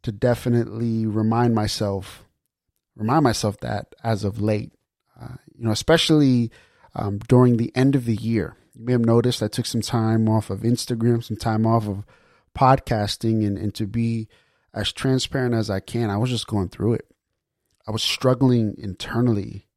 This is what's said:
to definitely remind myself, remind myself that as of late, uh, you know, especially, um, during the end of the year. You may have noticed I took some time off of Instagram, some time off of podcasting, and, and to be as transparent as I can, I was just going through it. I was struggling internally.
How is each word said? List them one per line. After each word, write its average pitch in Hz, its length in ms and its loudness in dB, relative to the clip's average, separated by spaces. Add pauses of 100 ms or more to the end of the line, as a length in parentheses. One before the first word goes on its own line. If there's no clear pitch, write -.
to 113 100 -6
definitely 117 920 0
remind 110 480 2
myself, 101 720 -2 (720)
remind 131 300 0
myself 107 340 0
that - 420 -8
as 110 220 -2
of 104 160 -4
late, 107 320 -2 (500)
uh, 123 140 -16 (220)
you 117 80 -8
know, 113 60 0
especially, 135 800 2 (440)
um, 101 320 -4
during 123 300 6
the 117 180 0
end 135 220 4
of 120 80 -2
the 117 100 0
year. 104 400 -2 (200)
You 113 100 -16
may 123 80 0
have 226 100 2
noticed 120 400 2
I 104 60 -2
took - 160 -4
some 117 160 -4
time 113 480 0
off 107 200 0
of 98 120 -6
Instagram, 117 600 0
some 110 140 -8
time 110 300 0
off 113 200 2
of 101 200 -6 (520)
podcasting, 113 880 2
and, 101 120 -2
and 104 180 -6
to 110 120 -4
be 113 420 -4 (440)
as 107 200 -6
transparent 131 600 -2
as 110 160 -2
I 98 120 -2
can, 117 280 -4
I 98 60 -2
was 120 140 -2
just 120 180 -4
going 98 220 -2
through 113 240 -2
it. - 140 -6 (800)
I 107 60 -8
was 110 120 -4
struggling 123 720 2
internally. 107 1000 -4